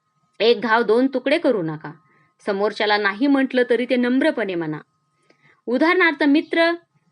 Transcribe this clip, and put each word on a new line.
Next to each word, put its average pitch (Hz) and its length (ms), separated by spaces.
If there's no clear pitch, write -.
एक 226 200
घाव 220 220
दोन 226 240
तुकडे 269 320
करू 247 240
नका. 156 300
समोरच्याला 208 500
नाही 208 300
म्हटलं 269 440
तरी 240 200
ते 262 60
नम्रपणे 247 580
म्हणा. 156 240
उदाहरणार्थ, 320 560
मित्र 330 500